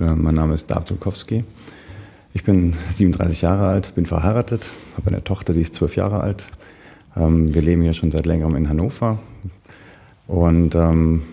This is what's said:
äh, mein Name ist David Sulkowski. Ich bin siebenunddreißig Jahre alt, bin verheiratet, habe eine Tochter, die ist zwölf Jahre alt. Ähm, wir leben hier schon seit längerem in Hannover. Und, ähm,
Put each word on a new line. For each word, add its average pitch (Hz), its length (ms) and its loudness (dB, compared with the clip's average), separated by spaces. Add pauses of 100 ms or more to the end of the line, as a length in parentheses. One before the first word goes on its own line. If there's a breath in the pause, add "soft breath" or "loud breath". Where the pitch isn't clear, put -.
äh, 82 140 0
mein 80 220 0
Name 78 180 0
ist - 160 -8
David 87 160 -4
Sulkowski. 98 560 -6 (920 loud breath)
Ich - 120 -6
bin 90 300 4 (160)
siebenunddreißig 87 520 0
Jahre 98 240 2
alt, 95 300 -2
bin 87 100 0
verheiratet, 104 640 -2 (260 loud breath)
habe - 120 -4
eine 95 160 -2
Tochter, - 280 -4
die 82 100 2
ist 82 120 -4
zwölf - 220 -2
Jahre 98 240 0
alt. 98 260 -4 (680 loud breath)
Ähm, 80 360 4
wir 80 80 2
leben 85 220 2
hier 82 100 2
schon 82 200 -2
seit 76 120 0
längerem 80 300 0
in 73 140 0
Hannover. 110 500 -2 (1080 loud breath)
Und, 85 480 2
ähm, 82 460 4 (100)